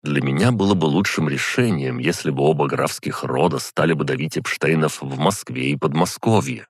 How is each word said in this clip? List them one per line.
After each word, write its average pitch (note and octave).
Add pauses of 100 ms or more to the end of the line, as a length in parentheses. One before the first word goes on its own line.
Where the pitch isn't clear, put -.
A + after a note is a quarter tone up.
Для C#2+
меня D2
было G2
бы F2
лучшим D#2+
решением, C#2+
если C#2+
бы C#2
оба D2
графских -
рода C#2
стали -
бы D2
давить C#2
Эпштейнов D#2
в C#2
Москве B2
и C#3+
Подмосковье. C#3